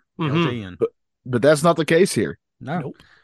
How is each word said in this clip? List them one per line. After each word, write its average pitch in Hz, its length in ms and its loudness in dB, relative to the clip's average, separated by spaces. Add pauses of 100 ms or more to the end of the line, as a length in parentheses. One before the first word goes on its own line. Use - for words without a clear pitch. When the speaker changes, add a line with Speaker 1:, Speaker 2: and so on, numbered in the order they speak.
(200)
Speaker 1:
Mm-hmm. 156 180 -2
Speaker 2:
L 165 140 0
J 117 120 -8
N. 90 160 -14
Speaker 3:
But, - 100 0 (360)
but 123 160 -2
that's 143 220 4
not 170 120 4
the 160 100 -2
case 170 280 2
here. 85 260 -4 (200)
Speaker 2:
No. 143 200 -8
Speaker 1:
Nope. 143 180 -10 (260)